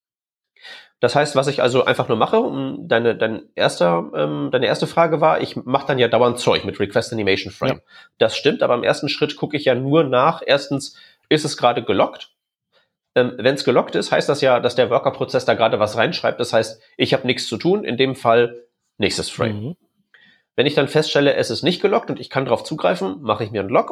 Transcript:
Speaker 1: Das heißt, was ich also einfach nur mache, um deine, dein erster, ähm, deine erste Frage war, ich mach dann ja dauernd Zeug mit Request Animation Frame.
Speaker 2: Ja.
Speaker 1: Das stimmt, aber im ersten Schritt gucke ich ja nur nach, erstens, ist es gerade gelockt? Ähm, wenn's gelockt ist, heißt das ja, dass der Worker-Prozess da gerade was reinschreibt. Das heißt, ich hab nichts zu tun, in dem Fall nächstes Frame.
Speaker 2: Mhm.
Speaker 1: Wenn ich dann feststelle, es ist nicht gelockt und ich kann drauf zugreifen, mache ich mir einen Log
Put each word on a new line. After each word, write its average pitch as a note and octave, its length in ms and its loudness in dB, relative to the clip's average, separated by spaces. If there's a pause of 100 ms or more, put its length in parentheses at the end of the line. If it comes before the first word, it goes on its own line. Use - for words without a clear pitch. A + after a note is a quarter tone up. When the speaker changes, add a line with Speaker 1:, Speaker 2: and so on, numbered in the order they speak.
(1000)
Speaker 1:
Das A#2+ 160 2
heißt, D3 180 2
was C3+ 140 2
ich C3+ 140 -2
also B2+ 220 4
einfach A#2+ 220 0
nur A#2 100 0
mache, A#2+ 220 2
um C3+ 480 -4
deine, A#2 300 2
dein A2 260 -4 (140)
erster, E3 580 0
ähm, D3+ 380 -4
deine C3 140 2
erste C#3 200 0
Frage D#3+ 340 0
war, D#3+ 200 2
ich - 160 -6
mach B2+ 280 -2
dann C#3 140 0
ja A#2+ 80 4
dauernd A#2 320 2
Zeug F2+ 260 0
mit G2 140 -6
Request G#2+ 340 -2
Animation G2 400 0
Frame. - 260 -4
Speaker 2:
Ja. - 40 -20 (360)
Speaker 1:
Das A2+ 180 2
stimmt, F#3+ 260 0
aber B2+ 120 2
im A#2 100 0
ersten C3 240 0
Schritt D3 280 -2
gucke D3 200 -6
ich C3+ 80 -6
ja C3 100 4
nur C#3 300 2
nach, C3+ 420 2
erstens, C#3 500 -2 (320)
ist D3+ 160 2
es C#3+ 120 -4
gerade A#2+ 260 2
gelockt? A2+ 480 -2 (840)
Ähm, B2 220 2
wenn's C3+ 280 0
gelockt C#3+ 320 0
ist, G3+ 160 -4
heißt D3+ 160 2
das C#3+ 120 -2
ja, B2+ 200 4
dass A#2+ 160 -2
der A2+ 140 2
Worker-Prozess B2+ 540 -2
da A#2+ 100 2
gerade A2 260 2
was G#2+ 160 0
reinschreibt. A#2+ 420 0
Das A#2+ 140 -4
heißt, A2+ 280 0 (160)
ich - 160 -2
hab C3 120 0
nichts B2 240 -4
zu A2+ 80 -6
tun, F#3+ 280 0
in A#2+ 120 -6
dem C3 180 0
Fall A#2+ 480 2 (340)
nächstes F2+ 320 -2
Frame. G#2 320 -4
Speaker 2:
Mhm. C3+ 160 -10 (800)
Speaker 1:
Wenn B2+ 120 2
ich D3 80 -2
dann C#3+ 140 2
feststelle, C#3+ 460 2
es B2 160 0
ist A2 120 -6
nicht F3 200 -2
gelockt - 280 0
und B2+ 100 -8
ich B2 100 -16
kann C3+ 140 -2
drauf B2 180 0
zugreifen, F3+ 600 -2
mache G#2+ 200 0
ich G#2 80 -6
mir A2 100 -4
einen G2 100 -4
Log - 220 2